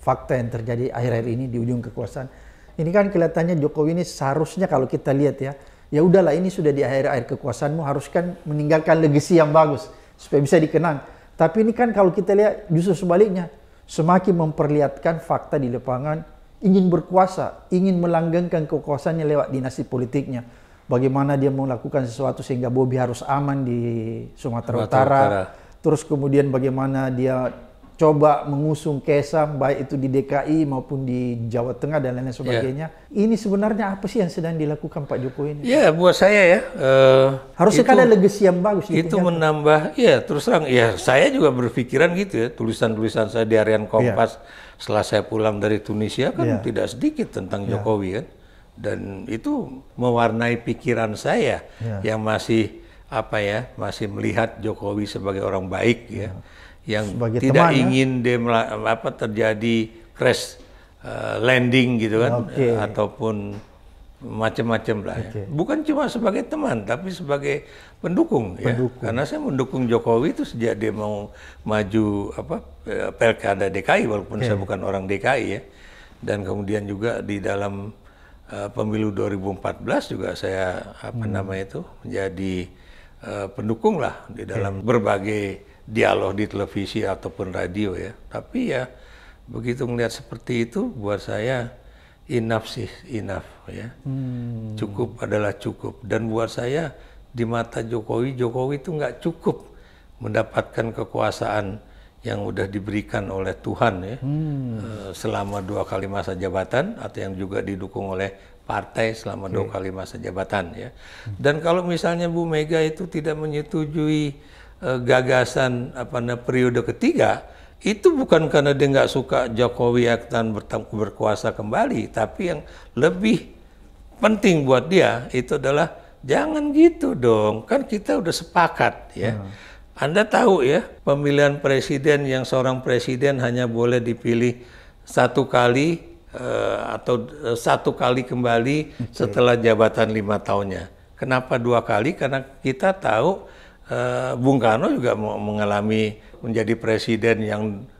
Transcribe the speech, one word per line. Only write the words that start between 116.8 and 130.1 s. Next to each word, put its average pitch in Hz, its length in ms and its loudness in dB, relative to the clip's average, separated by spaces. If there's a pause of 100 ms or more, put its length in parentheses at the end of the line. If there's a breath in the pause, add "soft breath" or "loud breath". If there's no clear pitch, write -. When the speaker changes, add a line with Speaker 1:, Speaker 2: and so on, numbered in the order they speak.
Speaker 2:
ketiga, 202 640 0 (360 loud breath)
itu 214 320 4
bukan 165 320 4
karena 143 240 4
dia 139 160 4
nggak 135 240 4
suka 131 400 -2
Jokowi 120 560 2
akan 117 480 0
bertem-, 110 360 -8
berkuasa 107 600 -2
kembali, 127 640 -4
tapi 160 400 -4
yang 151 80 -8 (320 loud breath)
lebih 180 560 0 (720 soft breath)
penting 196 400 4
buat 131 240 4
dia 131 480 4
itu 127 240 -2
adalah 143 320 0 (320 loud breath)
jangan 294 480 0
gitu 311 480 4
dong, 110 480 2
kan 269 160 2
kita 208 400 -2
udah 165 80 -2
sepakat - 880 0
ya. 107 160 -2
Speaker 1:
Hmm. 98 160 -10 (420 loud breath)
Speaker 2:
Anda 180 340 0